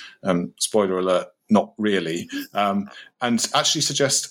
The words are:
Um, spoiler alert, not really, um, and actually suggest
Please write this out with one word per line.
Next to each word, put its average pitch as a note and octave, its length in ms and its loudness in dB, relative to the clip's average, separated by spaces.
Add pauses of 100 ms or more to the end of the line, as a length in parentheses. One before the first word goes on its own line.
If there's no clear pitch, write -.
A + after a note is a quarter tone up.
(220)
Um, F2 360 0
spoiler F#2+ 400 2
alert, F#2 300 0 (220)
not G2+ 280 4
really, F2+ 500 -2 (260)
um, G2+ 340 0 (320)
and A#2+ 340 0
actually D3+ 260 2
suggest C#3 500 0